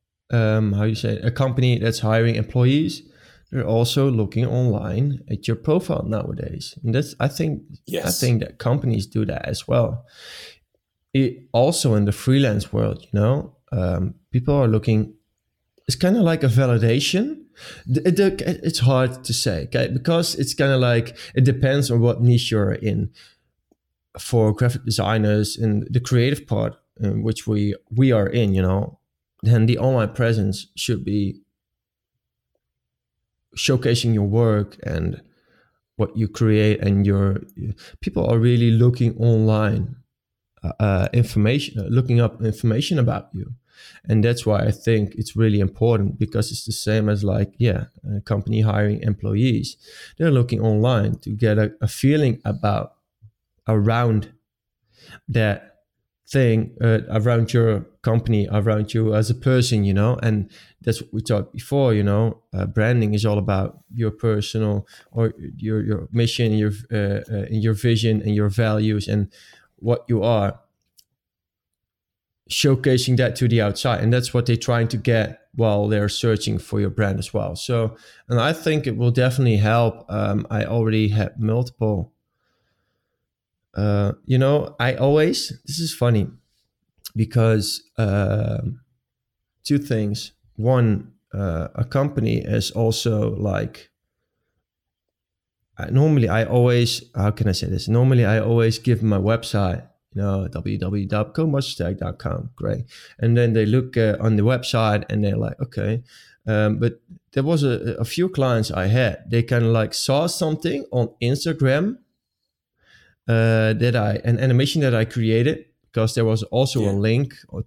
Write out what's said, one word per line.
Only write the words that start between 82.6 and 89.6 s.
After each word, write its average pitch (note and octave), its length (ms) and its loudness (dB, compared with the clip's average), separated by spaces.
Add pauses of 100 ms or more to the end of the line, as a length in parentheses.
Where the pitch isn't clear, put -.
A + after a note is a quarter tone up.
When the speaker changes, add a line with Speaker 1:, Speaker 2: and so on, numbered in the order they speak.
Speaker 1:
uh, G2+ 380 0 (120)
you B2+ 120 2
know, C#3 420 2
I B2 160 0
always, D3+ 580 2 (120)
this D3+ 140 -8
is E3 140 -6
funny A2+ 340 2 (880)
because, A2 680 0 (140)
um, G2+ 840 -2 (800)